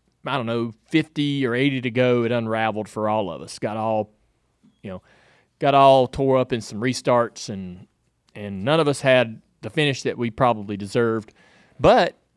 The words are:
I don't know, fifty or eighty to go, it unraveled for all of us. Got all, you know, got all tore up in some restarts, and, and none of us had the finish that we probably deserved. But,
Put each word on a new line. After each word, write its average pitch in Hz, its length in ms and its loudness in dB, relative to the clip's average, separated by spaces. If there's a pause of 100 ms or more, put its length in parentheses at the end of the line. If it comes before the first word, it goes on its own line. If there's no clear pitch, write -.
(300)
I 139 80 -2
don't 120 80 -4
know, 117 280 -4 (120)
fifty 147 600 -2
or 113 100 -2
eighty 131 260 0
to 123 100 -4
go, 123 320 2
it 117 80 -2
unraveled 110 560 -2
for 107 220 -4
all 107 220 -2
of 69 100 -12
us. - 180 -16
Got 110 180 -6
all, 110 340 -2 (720)
you 104 80 -16
know, 92 120 -14 (580)
got 139 160 2
all 135 320 8
tore 135 300 0
up 127 160 0
in 117 80 -4
some 107 180 -12
restarts, 120 720 0
and, 95 380 -12 (480)
and 101 280 -10
none 151 160 2
of 151 80 2
us 139 140 -2
had 123 400 2 (200)
the 110 80 -12
finish 147 340 -2
that 123 140 -4
we 120 120 -4
probably 107 480 -2
deserved. 110 560 -2 (460)
But, 185 360 4 (220)